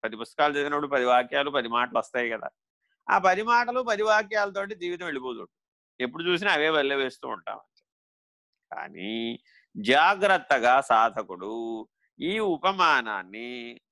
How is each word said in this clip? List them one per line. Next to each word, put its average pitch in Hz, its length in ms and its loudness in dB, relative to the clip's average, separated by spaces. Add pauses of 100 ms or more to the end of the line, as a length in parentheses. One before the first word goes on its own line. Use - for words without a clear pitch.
పది 113 140 -8
పుస్తకాలు 147 360 -2
చదివినప్పుడు 147 340 -2
పది 135 180 0
వాక్యాలు, 123 440 2
పది 135 180 -2
మాటలు 120 300 0
వస్తాయి 120 320 -4
కదా. 113 200 -8 (600)
ఆ 196 80 4
పది 185 260 2
మాటలు, 240 380 0
పది 220 220 -2
వాక్యాలతోటి 208 720 -2
జీవితం 175 300 -8
వెళ్ళిపోతుంది. 127 1000 -10
ఎప్పుడు 127 200 -6
చూసినా 180 300 2
అవే 156 160 2
వల్లే 139 260 2
వేస్తూ 135 320 -4
ఉంటాం. 107 320 -10 (1120)
కానీ 95 680 -8 (380)
జాగ్రత్తగా 143 1040 4
సాధకుడు 110 1040 0 (320)
ఈ 190 200 -4
ఉపమానాన్ని 123 1400 -2 (120)